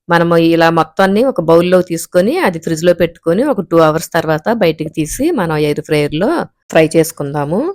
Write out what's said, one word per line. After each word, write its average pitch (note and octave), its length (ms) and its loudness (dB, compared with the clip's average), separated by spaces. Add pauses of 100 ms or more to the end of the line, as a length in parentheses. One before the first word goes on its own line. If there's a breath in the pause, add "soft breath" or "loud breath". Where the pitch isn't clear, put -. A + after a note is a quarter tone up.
మనము E3+ 340 2
ఇలా E3 260 4
మొత్తాన్ని F#3+ 560 0
ఒక C4 160 -2
బౌల్‌లో F3 400 2
తీసుకొని F3+ 560 -2
అది G3+ 220 -2
ఫ్రిడ్జ్‌లో E3 340 0
పెట్టుకొని F3 520 -2
ఒక C4 160 -2
టూ E3 200 0
అవర్స్ D#3 280 0
తర్వాత D#3+ 440 -2
బయటికి D#3+ 400 -2
తీసి E3 380 -6
మనం F#3 260 -2
ఎయిర్ D3+ 260 -2
ఫ్రైయర్‌లో D3+ 460 -2 (380)
ఫ్రై D#3+ 200 2
చేసుకుందాము. D3+ 760 -2 (140)